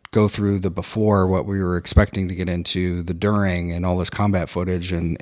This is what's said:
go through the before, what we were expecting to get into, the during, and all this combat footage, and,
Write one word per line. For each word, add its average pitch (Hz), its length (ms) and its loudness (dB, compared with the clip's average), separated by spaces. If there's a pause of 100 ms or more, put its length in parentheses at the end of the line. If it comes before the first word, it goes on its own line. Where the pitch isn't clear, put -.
(100)
go 107 180 4
through 101 300 0
the 92 120 -2
before, 98 560 2
what 92 200 0
we 98 160 -2
were 90 160 0
expecting 98 500 2
to 92 60 -6
get 90 160 -4
into, 87 520 -2
the 85 120 -6
during, 92 580 0
and 87 140 -2
all 90 100 2
this 90 140 -2
combat 98 400 0
footage, 90 420 -4
and, 85 280 -2